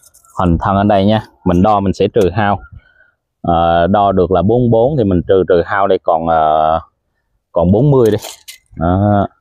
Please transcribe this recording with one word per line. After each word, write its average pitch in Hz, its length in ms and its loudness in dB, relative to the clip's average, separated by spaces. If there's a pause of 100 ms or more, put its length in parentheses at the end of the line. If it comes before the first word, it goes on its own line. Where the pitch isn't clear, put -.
(360)
Hoành 87 240 0
thân 98 160 -2
ở 101 80 0
đây 101 200 2
nha. 110 180 0 (220)
Mình 90 180 0
đo 104 180 2
mình 98 120 -2
sẽ 98 220 -2
trừ 98 200 2
hao. 101 240 -2 (840)
Ờ, 85 440 0
đo 101 260 2
được 92 200 0
là 87 100 2
bốn 110 180 0
mươi 123 100 0
bốn 117 260 0
thì 107 80 0
mình 92 240 0
trừ, 95 200 2
trừ 87 180 2
hao 101 200 -2
đây 95 160 0
còn, 82 260 -2
ờ, 78 520 0 (720)
còn 87 200 0
bốn 131 180 2
mươi 127 200 2
đi. 107 80 -2 (580)
Đó. 98 500 0 (140)